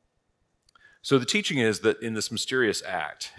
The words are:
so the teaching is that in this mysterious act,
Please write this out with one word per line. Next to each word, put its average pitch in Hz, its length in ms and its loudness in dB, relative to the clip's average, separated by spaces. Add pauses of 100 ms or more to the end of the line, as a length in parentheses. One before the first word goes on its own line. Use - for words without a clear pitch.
(1000)
so 139 180 4
the 120 60 -6
teaching 202 340 0
is 110 220 2
that 110 200 2
in 113 140 -4
this 104 160 -4
mysterious 120 520 0
act, 82 560 -8